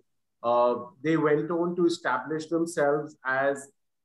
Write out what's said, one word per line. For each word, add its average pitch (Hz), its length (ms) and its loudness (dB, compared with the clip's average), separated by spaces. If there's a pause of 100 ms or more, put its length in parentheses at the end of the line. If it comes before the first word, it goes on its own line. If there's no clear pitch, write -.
(440)
uh, 120 320 2 (260)
they 160 160 0
went 151 320 2
on 175 260 -2
to 175 100 2
establish 147 600 -2
themselves 151 760 0
as 135 460 -2 (340)